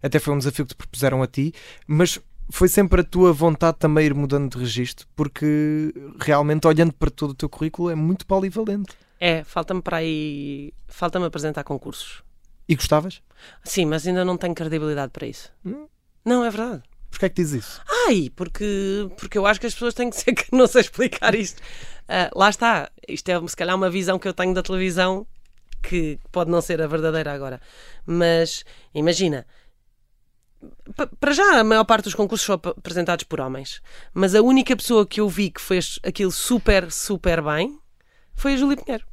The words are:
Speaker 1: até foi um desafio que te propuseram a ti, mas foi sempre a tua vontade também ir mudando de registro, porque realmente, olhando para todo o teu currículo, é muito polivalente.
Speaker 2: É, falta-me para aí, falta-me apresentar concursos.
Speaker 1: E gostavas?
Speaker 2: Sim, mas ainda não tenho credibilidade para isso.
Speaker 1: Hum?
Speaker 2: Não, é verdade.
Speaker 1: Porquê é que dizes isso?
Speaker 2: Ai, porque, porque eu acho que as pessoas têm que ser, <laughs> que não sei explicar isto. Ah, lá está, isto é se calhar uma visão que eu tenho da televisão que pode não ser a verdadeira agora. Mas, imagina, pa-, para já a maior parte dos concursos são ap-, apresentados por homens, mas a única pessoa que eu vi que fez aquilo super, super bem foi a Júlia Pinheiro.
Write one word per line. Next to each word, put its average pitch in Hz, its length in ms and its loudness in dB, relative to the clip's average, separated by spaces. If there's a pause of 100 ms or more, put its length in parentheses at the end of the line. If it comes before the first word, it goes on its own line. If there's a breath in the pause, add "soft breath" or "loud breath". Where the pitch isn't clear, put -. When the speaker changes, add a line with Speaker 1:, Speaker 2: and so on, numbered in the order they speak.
Speaker 1:
até 147 160 2
foi 147 140 0
um 143 40 0
desafio 139 280 -2
que - 100 -16
te - 20 -20
propuseram 131 460 -2
a 127 40 -2
ti, 147 260 -4 (340 loud breath)
mas 156 320 2 (320)
foi 185 160 4
sempre 180 340 6
a - 20 2
tua 180 300 6
vontade 160 460 2
também 156 260 4
ir 143 80 4
mudando 139 380 0
de 123 80 -8
registro, 120 560 -4
porque 151 760 0 (280)
realmente, 147 480 2
olhando 160 260 6
para 147 160 0
todo 143 220 -4
o - 20 -10
teu 143 160 -6
currículo, 170 400 -4
é 165 60 -2
muito 165 320 -2
polivalente. 196 680 -2 (260 soft breath)
Speaker 2:
É, 165 240 0
falta-me 180 380 -4
para 170 160 -4
aí, 147 760 -6 (160)
falta-me 175 380 -4
apresentar 151 380 -6
concursos. - 580 -10 (460)
Speaker 1:
E 160 80 4
gostavas? 156 460 -2 (420 loud breath)
Speaker 2:
Sim, 170 240 0
mas 156 200 -2
ainda 180 160 2
não 180 140 0
tenho 175 180 -4
credibilidade 151 560 -4
para - 160 -12
isso. - 240 -16 (140)
Speaker 1:
Hum? 277 200 -10 (380)
Speaker 2:
Não, 240 220 2
é 233 40 0
verdade. 220 340 -8 (260)
Speaker 1:
Porquê - 160 -2
é 185 40 2
que - 60 -6
dizes 147 300 -2
isso? - 160 -16 (260)
Speaker 2:
Ai, 190 260 2
porque, 196 840 -4
porque - 200 -6
eu 196 80 0
acho 202 140 4
que 240 80 -6
as 214 60 -6
pessoas 240 200 -4
têm 240 160 -2
que 226 60 -10
ser, - 160 2
<laughs> - 40 0
que - 200 -2
não 254 100 10
sei 240 160 6
explicar - 540 0
isto. 208 260 -6 (460 loud breath)
Ah, 185 260 0
lá 202 160 6
está, 208 400 0 (180)
isto - 220 -10
é 175 180 0
se - 80 -10
calhar 180 200 -2
uma 190 140 0
visão 185 280 0
que 190 100 -6
eu 180 60 -4
tenho 180 200 0
da 185 100 -2
televisão 185 640 -2 (540)
que 160 360 -2 (140)
pode 170 180 -2
não 196 120 4
ser 165 200 -4
a 156 60 0
verdadeira 156 460 -2
agora. 135 260 -10 (460 soft breath)
Mas, 170 580 2 (320 soft breath)
imagina, 156 500 0 (1500)
pa-, - 140 -4 (100)
para 294 140 2
já 349 260 6
a 220 60 6
maior 220 180 4
parte 214 220 2
dos 190 100 -4
concursos 214 300 -2
são 202 100 0
ap-, 175 120 -8
apresentados 170 580 -4
por 139 160 -6
homens, 135 400 -8 (320 loud breath)
mas 190 220 2
a 214 60 8
única 262 320 6
pessoa 220 320 2
que - 140 -6
eu 214 80 2
vi 185 240 -2
que - 80 -16
fez - 420 -2
aquilo 190 300 -2
super, 196 580 2
super 165 520 -2
bem 165 360 -2 (560)
foi 277 200 0
a 262 40 2
Júlia 277 200 2
Pinheiro. 240 360 -8